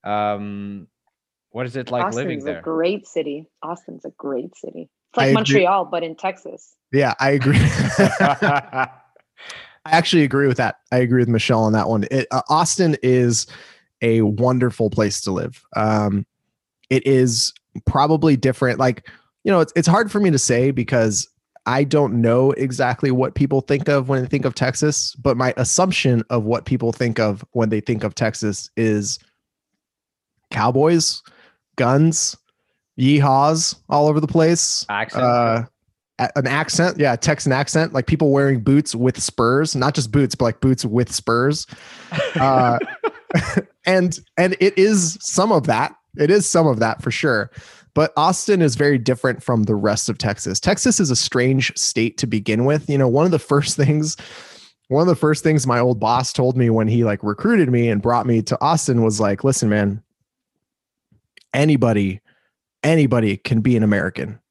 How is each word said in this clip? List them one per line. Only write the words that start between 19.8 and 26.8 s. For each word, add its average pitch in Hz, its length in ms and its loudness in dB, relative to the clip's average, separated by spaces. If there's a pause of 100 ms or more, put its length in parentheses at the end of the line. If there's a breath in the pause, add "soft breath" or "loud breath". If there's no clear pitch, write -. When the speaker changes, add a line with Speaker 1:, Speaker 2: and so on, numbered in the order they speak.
Speaker 3:
hard 202 240 2
for 208 80 -2
me 196 100 2
to 143 80 2
say 127 340 0
because 113 560 -2 (380)
I 131 180 0
don't 131 380 0
know 123 320 2
exactly 127 580 -2
what 127 240 -2
people 135 260 0
think 143 260 -2
of 135 220 0
when 135 120 0
they 127 60 -6
think 139 180 -2
of 123 100 -2
Texas, - 600 -2
but 131 220 -2
my 127 200 -2
assumption 131 720 0
of 117 140 -2
what 113 220 -2
people 117 260 -2